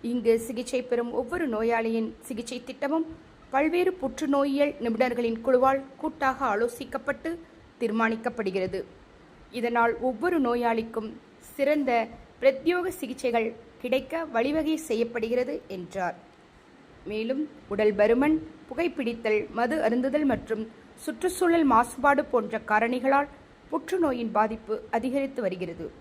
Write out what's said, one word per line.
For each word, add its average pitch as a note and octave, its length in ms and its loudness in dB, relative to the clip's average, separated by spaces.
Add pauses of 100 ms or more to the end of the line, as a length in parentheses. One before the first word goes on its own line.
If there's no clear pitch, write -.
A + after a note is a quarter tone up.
இங்கு A#3 380 2
சிகிச்சை B3 420 -4
பெறும் A#3+ 300 -2
ஒவ்வொரு C#4+ 360 -2
நோயாளியின் A3+ 720 0
சிகிச்சை A#3+ 440 -10
திட்டமும் D4 420 -2 (440)
பல்வேறு E4+ 420 2
புற்றுநோயியல் C#4+ 880 0
நிபுணர்களின் A#3 640 0
குழுவால் C4+ 380 4 (140)
கூட்டாக C4 600 -2
ஆலோசிக்கப்பட்டு C#4 840 -4 (420)
தீர்மானிக்கப்படுகிறது. A3 1040 -2 (680)
இதனால் A#3 500 0
ஒவ்வொரு D4+ 400 0
நோயாளிக்கும் A3+ 720 -2 (260)
சிறந்த C4+ 680 0 (340)
பிரத்யேக E4 480 2
சிகிச்சைகள் A#3+ 640 -2 (260)
கிடைக்க C4 440 -2
வழிவகை D4 520 0
செய்யப்படுகிறது" A#3 920 -2
என்றார். F3+ 460 -6 (920)
மேலும் A3+ 420 -4 (200)
உடல் G#3 260 2
பருமன், B3+ 480 6 (260)
புகைப்பிடித்தல், A#3 840 -2
மது A#3+ 320 0
அருந்துதல் B3+ 420 2
மற்றும் A3+ 440 0 (280)
சுற்றுச்சூழல் E4+ 720 2
மாசுபாடு B3+ 600 4
போன்ற G#3+ 360 0
காரணிகளால் B3+ 640 2 (420)
புற்றுநோயின் C#4+ 600 0
பாதிப்பு A3 500 -2 (100)
அதிகரித்து C4 520 -2
வருகிறது. F3 480 -6 (100)